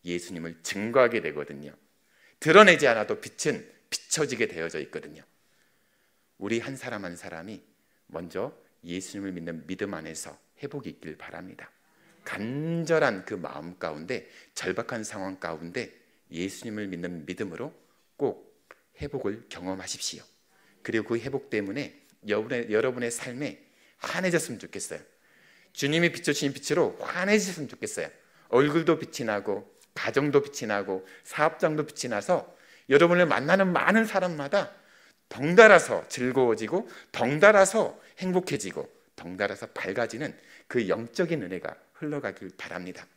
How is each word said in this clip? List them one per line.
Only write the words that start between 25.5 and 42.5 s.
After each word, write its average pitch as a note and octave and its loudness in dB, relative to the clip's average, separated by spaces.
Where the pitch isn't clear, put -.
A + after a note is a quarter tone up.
주님이 D#3+ 2
비춰주신 D3 -2
빛으로 D3 0
환해지셨으면 F#3 0
좋겠어요. - -8
얼굴도 D3+ 4
빛이 D3+ -8
나고, G2+ -4
가정도 C#3 2
빛이 C#3 -8
나고, G2 -2
사업장도 D3+ 0
빛이 - -8
나서 A#2 -2
여러분을 E3+ 8
만나는 E3 2
많은 G#3+ 4
사람마다 F3 -2
덩달아서 D#3+ 8
즐거워지고, B2 0
덩달아서 F#3+ 4
행복해지고, F3 -4
덩달아서 G2 -6
밝아지는 A2+ -6
그 B2 0
영적인 D#3 -2
은혜가 F2+ -8
흘러가길 D3 -8